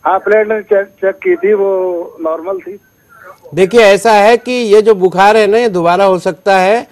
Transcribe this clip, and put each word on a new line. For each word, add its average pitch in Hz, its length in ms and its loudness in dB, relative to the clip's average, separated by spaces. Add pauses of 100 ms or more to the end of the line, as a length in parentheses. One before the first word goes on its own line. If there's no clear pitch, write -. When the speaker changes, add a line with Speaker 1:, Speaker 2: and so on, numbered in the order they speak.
Speaker 1:
हाँ, 185 140 -2
प्लेटलेट 214 460 -2
चेक, 196 220 -2
चेक 190 280 -6
की 180 200 -2
थी, 202 180 -2
वो 185 680 -4
नॉर्मल 165 380 -8
थी। 196 200 -18 (760)
Speaker 2:
देखिए, 190 260 2
ऐसा 202 300 2
है 214 260 4
कि 240 140 -8
ये 220 300 2
जो 214 140 2
बुखार 190 420 2
है 214 100 2
ना, 208 100 2
ये 240 120 0
दोबारा 180 360 0
हो 185 140 0
सकता 190 380 -2
है 202 340 0